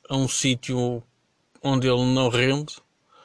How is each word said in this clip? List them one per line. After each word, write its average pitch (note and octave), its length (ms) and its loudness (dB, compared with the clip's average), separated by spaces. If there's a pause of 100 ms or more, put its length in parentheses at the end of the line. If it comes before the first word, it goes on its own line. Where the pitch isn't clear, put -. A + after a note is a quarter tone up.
a C3+ 100 -6
um C3+ 120 0
sítio B2 760 -2 (600)
onde C3 260 0
ele B2 160 2
não B2+ 240 2
rende C3 480 0 (480)